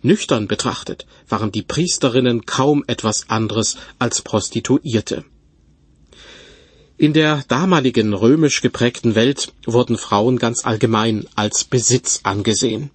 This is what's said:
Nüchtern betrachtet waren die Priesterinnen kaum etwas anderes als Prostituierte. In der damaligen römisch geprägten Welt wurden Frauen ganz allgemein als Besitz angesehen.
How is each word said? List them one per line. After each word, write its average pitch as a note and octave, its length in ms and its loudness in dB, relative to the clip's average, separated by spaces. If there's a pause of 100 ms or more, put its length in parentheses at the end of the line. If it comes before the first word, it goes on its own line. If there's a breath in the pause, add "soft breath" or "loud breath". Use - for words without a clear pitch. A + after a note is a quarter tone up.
Nüchtern B2 460 0
betrachtet - 580 -6 (220 soft breath)
waren G#2+ 220 -2
die G#2 120 -4
Priesterinnen B2 840 0
kaum C#3+ 400 2
etwas - 440 -4
anderes A2 480 -2 (200 loud breath)
als A#2+ 240 -4
Prostituierte. A2+ 1000 -2 (1700 loud breath)
In D3+ 160 2
der D3+ 340 2
damaligen B2+ 640 2
römisch C3+ 480 4
geprägten A#2 540 0
Welt A#2+ 380 0 (120)
wurden A#2 320 0
Frauen A2+ 420 0
ganz A#2 260 -2
allgemein A2 720 0
als G#2+ 300 -2
Besitz - 580 -2
angesehen. A2 720 -2